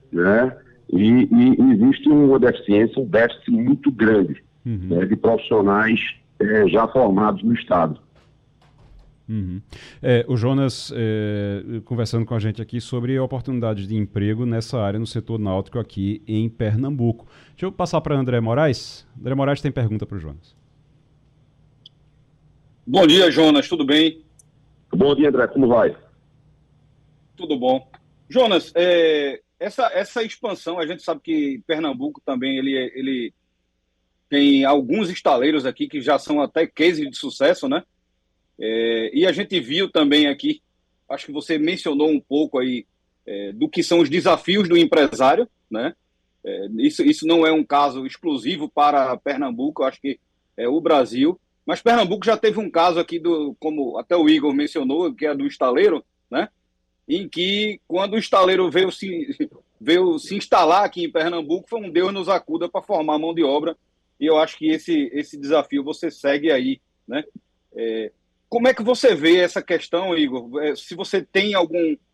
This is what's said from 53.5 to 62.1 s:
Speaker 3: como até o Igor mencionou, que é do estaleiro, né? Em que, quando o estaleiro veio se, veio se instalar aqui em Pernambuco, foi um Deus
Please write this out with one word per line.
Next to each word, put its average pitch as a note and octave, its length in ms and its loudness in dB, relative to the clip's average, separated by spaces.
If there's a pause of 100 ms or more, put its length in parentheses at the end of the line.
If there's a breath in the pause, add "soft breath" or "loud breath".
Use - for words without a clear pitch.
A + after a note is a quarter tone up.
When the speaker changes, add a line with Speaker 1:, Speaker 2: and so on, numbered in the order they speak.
Speaker 3:
como C#3+ 400 -6
até F3 180 -2
o D#3 120 4
Igor D3 260 2
mencionou, D3 600 -2
que D#3 100 -6
é D3+ 100 -2
do C#3 120 -4
estaleiro, C#3+ 580 0 (260)
né? E3+ 180 -4 (600)
Em F3+ 200 -4
que, G3+ 580 -4
quando F#3+ 280 -4
o A3+ 40 -2
estaleiro F#3 520 2
veio F3+ 200 2
se, E3+ 600 -8 (300)
veio E3 380 2
se - 180 -8
instalar F#3+ 480 2
aqui F3+ 200 -4
em D#3+ 80 -8
Pernambuco, E3+ 560 -4
foi A3+ 120 -8
um G3 100 -12
Deus F3+ 220 0